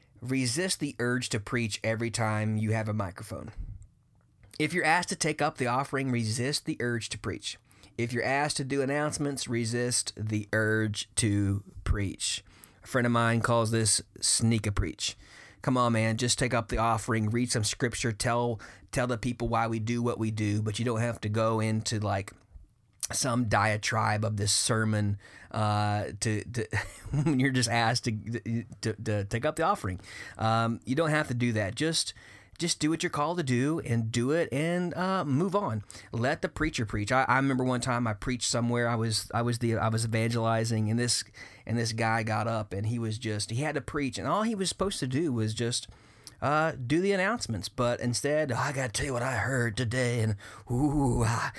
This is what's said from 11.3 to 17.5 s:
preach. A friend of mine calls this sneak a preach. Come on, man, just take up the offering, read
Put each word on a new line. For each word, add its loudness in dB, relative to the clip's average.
preach. -2
A -20
friend 2
of 4
mine 4
calls 2
this 2
sneak 2
a 2
preach. -2
Come 2
on, 4
man, 2
just 0
take 2
up 0
the 0
offering, 2
read 0